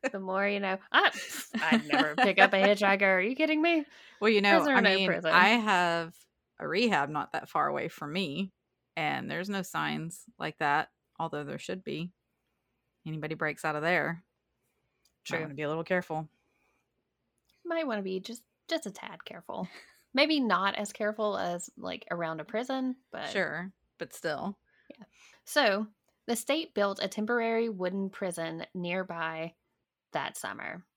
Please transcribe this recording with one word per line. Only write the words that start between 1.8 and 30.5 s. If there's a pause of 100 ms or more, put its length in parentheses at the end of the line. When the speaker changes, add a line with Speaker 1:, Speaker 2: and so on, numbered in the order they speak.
Speaker 1:
never
pick
up
a
hitchhiker.
Are
you
kidding
me? (360)
Speaker 2:
Well,
you
know,
Speaker 1:
Prison
or
Speaker 2:
I
Speaker 1:
no
Speaker 2:
mean,
Speaker 1:
prison.
Speaker 2:
I
have (460)
a
rehab
not
that
far
away
from
me, (440)
and
there's
no
signs (160)
like
that, (300)
although
there
should
be. (920)
Anybody
breaks
out
of
there, (1040)
might
Speaker 1:
True.
Speaker 2:
wanna
be
a
little
careful. (1400)
Speaker 1:
Might
wanna
be
just, (260)
just
a
tad
careful. (460)
Maybe
not
as
careful
as,
like,
around
a
prison, (140)
but
Speaker 2:
Sure, (260)
but
still. (400)
Speaker 1:
Yeah. (400)
So, (400)
the
state
built
a
temporary
wooden
prison (100)
nearby (580)
that
summer. (120)